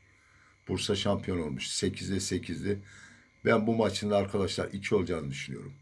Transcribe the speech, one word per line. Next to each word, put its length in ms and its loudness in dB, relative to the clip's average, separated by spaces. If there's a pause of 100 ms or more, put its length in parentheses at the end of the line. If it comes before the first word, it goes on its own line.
(680)
Bursa 280 0
şampiyon 420 0
olmuş. 300 -4
Sekizde 520 -2
sekizdi. 600 -4 (640)
Ben 220 6
bu 80 4
maçın 360 2
da 60 6
arkadaşlar 560 0
iki 220 -2
olacağını 360 0
düşünüyorum. 520 -8